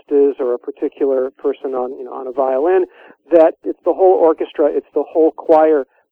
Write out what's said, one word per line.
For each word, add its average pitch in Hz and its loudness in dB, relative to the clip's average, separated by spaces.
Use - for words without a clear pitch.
is 143 2
or 123 -2
a 123 -4
particular 135 -6
person 135 -8
on, 127 -6
you 135 -14
know, 127 -16
on 131 -14
a 127 -12
violin, 139 -2
that 165 6
it's - -8
the 170 0
whole 185 2
orchestra, 160 0
it's 151 -4
the 147 -2
whole 160 0
choir 156 2